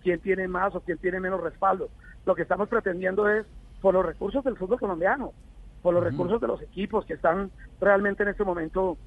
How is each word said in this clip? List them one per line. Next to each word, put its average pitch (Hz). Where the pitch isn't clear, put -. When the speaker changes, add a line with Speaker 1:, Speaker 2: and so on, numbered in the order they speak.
Speaker 1:
quién 175
tiene 185
más 185
o 175
quién 170
tiene 185
menos 185
respaldo. 180
Lo 180
que 170
estamos 180
pretendiendo 190
es, 214
por 190
los 185
recursos 202
del 240
fútbol 185
colombiano, 196
por 175
los 175
Speaker 2:
Ujú. 170
Speaker 1:
recursos 175
de 117
los -
equipos 202
que 165
están 180
realmente 202
en 202
este 196
momento 175